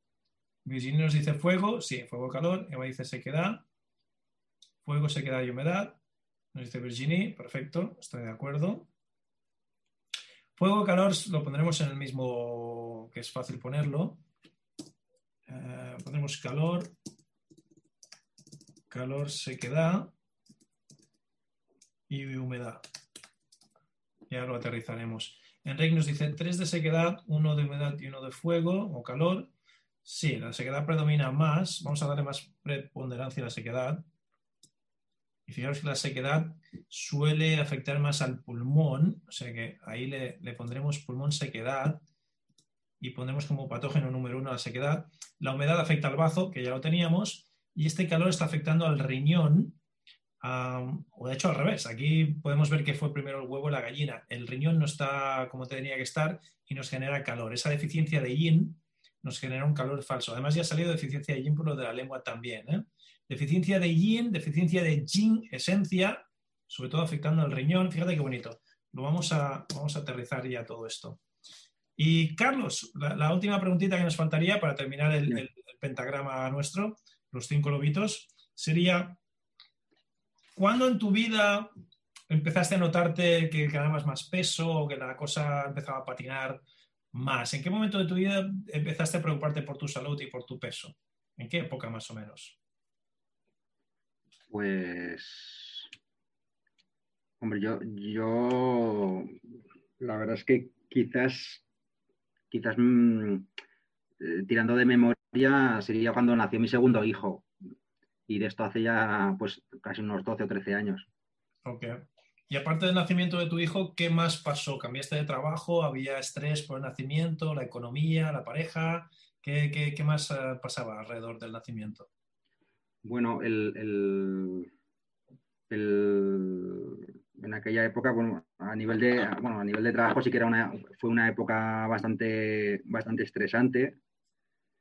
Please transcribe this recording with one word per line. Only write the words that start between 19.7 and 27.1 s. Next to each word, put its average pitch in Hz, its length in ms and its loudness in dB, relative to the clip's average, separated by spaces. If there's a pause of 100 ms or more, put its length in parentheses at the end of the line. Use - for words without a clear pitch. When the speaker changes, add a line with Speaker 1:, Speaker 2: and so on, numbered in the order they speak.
Speaker 1:
y 135 260 -8
humedad. 123 460 -8 (1500)
Ya 123 160 -6
lo 127 120 -6
aterrizaremos. 113 840 -8 (220)
Enrique 160 320 2
nos 151 120 4
dice, 147 260 -2
"Tres 175 260 -4
de 180 80 -2
sequedad, 165 640 2